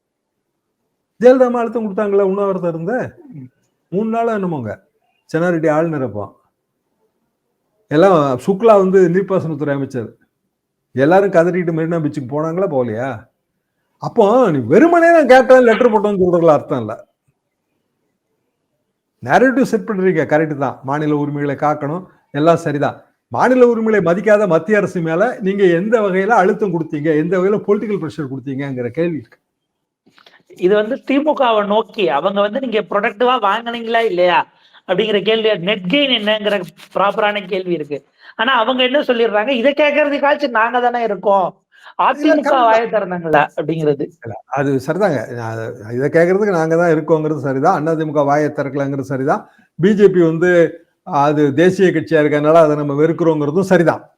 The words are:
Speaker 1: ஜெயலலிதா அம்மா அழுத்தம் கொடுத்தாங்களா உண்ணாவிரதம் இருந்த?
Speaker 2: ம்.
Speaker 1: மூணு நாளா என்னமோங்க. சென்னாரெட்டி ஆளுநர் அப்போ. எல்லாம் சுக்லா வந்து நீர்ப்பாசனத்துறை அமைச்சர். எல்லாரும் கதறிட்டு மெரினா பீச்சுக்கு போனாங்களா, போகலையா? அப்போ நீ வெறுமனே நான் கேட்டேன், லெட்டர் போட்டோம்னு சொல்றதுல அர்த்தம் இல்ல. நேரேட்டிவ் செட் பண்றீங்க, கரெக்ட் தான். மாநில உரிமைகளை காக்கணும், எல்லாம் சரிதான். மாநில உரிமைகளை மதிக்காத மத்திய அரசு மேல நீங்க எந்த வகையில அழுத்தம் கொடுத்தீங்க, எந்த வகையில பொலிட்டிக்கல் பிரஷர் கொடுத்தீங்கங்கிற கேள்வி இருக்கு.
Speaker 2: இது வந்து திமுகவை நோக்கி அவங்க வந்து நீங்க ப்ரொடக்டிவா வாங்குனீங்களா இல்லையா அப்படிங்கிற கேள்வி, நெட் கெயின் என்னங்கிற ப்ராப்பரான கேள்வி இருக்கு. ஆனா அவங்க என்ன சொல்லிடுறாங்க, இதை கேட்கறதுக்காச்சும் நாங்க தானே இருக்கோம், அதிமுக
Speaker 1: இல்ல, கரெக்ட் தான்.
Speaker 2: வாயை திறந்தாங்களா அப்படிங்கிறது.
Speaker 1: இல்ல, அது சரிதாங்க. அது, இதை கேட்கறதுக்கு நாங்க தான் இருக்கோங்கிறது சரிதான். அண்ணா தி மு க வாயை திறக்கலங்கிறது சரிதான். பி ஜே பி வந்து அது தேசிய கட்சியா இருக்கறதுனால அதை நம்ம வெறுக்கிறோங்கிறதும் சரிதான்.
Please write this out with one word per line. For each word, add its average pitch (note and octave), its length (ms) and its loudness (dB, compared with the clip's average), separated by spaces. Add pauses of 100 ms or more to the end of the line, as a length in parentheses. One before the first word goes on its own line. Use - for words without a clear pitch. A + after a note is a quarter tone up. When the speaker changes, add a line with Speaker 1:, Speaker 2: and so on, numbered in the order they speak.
(1200)
Speaker 1:
ஜெயலலிதா B3+ 260 6
அம்மா A#3+ 120 -2
அழுத்தம் A3+ 260 -4
கொடுத்தாங்களா G3+ 440 0
உண்ணாவிரதம் F#3+ 440 -2
இருந்த? E3 200 -6 (400)
Speaker 2:
ம். C3 160 -18 (420)
Speaker 1:
மூணு G#3+ 180 -2
நாளா A3+ 260 -2
என்னமோங்க. D#3+ 360 -4 (580)
சென்னாரெட்டி E3 400 0
ஆளுநர் D3+ 380 -2
அப்போ. G2+ 160 -8 (1700)
எல்லாம் E3+ 280 4 (180)
சுக்லா G3 400 2
வந்து F#3+ 220 4 (100)
நீர்ப்பாசனத்துறை E3 640 -4
அமைச்சர். B2+ 360 -6 (840)
எல்லாரும் F3 360 2
கதறிட்டு F3 420 0
மெரினா D#3+ 260 -4
பீச்சுக்கு C#3 300 -6
போனாங்களா, D#3+ 380 -4
போகலையா? B2 420 -4 (920)
அப்போ G3+ 220 2 (260)
நீ C#3+ 80 -2
வெறுமனே E4 520 4
நான் D4+ 200 4
கேட்டேன், B3+ 340 6
லெட்டர் A3+ 260 4
போட்டோம்னு G#3 300 0
சொல்றதுல E3+ 320 4
அர்த்தம் C#3 260 -4
இல்ல. A2 140 -8 (2250)
நேரேட்டிவ் A3+ 480 2
செட் F#3+ 160 -4
பண்றீங்க, F#3 380 0
கரெக்ட் D3+ 320 0
தான். C3 260 -4
மாநில D3 320 -2
உரிமைகளை C#3+ 400 -4
காக்கணும், D3+ 480 -4 (280)
எல்லாம் D#3+ 260 2
சரிதான். C#3+ 400 -4 (340)
மாநில A#3+ 360 4
உரிமைகளை A3 360 0
மதிக்காத G#3 440 2
மத்திய E3 320 0
அரசு F#3 220 -4
மேல E3 260 0 (120)
நீங்க G3+ 280 -2
எந்த F3+ 340 0
வகையில G3 380 0
அழுத்தம் G3 340 0
கொடுத்தீங்க, D#3 420 -4
எந்த E3 200 0
வகையில G3 260 0
பொலிட்டிக்கல் G#3 400 -2
பிரஷர் D3 300 -10
கொடுத்தீங்கங்கிற C3 580 -8
கேள்வி E3 280 -4
இருக்கு. - 220 -18 (1160)
Speaker 2:
இது F#3 180 0
வந்து G#3+ 200 -2 (100)
திமுகவை C4+ 600 0
நோக்கி G#3+ 440 -2
அவங்க F3 320 -2
வந்து G#3 180 -2
நீங்க A3+ 220 -4
ப்ரொடக்டிவா A#3 600 -2
வாங்குனீங்களா A#3 640 -2
இல்லையா F3+ 360 2 (440)
அப்படிங்கிற G#3 380 -2
கேள்வி, A3 360 0
நெட் F3+ 300 -6
கெயின் C4+ 260 0
என்னங்கிற G#3 420 -2 (360)
ப்ராப்பரான G3+ 560 -2
கேள்வி F#3 260 -6
இருக்கு. D3 240 -8 (380)
ஆனா A#3 180 -2
அவங்க B3+ 300 0
என்ன B3+ 160 0
சொல்லிடுறாங்க, A3+ 520 0
இதை B3+ 220 0
கேட்கறதுக்காச்சும் C#4+ 840 0
நாங்க A#3+ 220 0
தானே A#3+ 220 -2
இருக்கோம், G3 460 0 (480)
அதிமுக B3+ 240 0
Speaker 1:
இல்ல, D#4 120 4
கரெக்ட் C#4+ 160 0
தான். C4 180 2
Speaker 2:
வாயை A3+ 220 2
திறந்தாங்களா F3 600 0
அப்படிங்கிறது. D3+ 540 -4 (140)
Speaker 1:
இல்ல, A2 180 -14 (100)
அது C#3 300 -4
சரிதாங்க. D#3 440 -2 (200)
அது, A2+ 240 -8 (300)
இதை C3 160 -2
கேட்கறதுக்கு F3+ 500 2
நாங்க D#3+ 160 0
தான் E3+ 180 2
இருக்கோங்கிறது D#3 480 -2
சரிதான். C#3+ 360 0
அண்ணா D#3 160 -2
தி D#3+ 120 -4
மு D3+ 80 -8
க D3 100 2
வாயை D3 260 0
திறக்கலங்கிறது C#3 640 -6
சரிதான். C#3+ 320 -2 (360)
பி F#3 140 4
ஜே G3+ 160 4
பி F3 120 2
வந்து E3 300 2 (560)
அது D3+ 360 0 (100)
தேசிய F#3 360 2
கட்சியா D#3+ 320 0
இருக்கறதுனால D3+ 400 4
அதை D3+ 140 4
நம்ம D3 200 -4
வெறுக்கிறோங்கிறதும் D#3+ 760 0
சரிதான். D#3+ 320 2 (140)